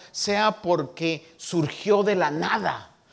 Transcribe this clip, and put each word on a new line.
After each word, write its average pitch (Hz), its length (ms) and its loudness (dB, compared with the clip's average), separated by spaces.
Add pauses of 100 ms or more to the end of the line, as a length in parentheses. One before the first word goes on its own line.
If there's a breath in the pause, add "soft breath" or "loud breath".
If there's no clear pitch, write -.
sea 214 520 0
porque 165 720 -2
surgió 190 680 0
de 202 120 2
la 156 160 2
nada, 175 640 -4 (180 soft breath)